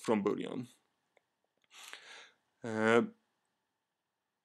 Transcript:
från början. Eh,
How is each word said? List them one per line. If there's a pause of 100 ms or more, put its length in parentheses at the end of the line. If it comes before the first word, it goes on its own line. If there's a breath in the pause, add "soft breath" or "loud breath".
från
början. (2000 loud breath)
Eh, (1400)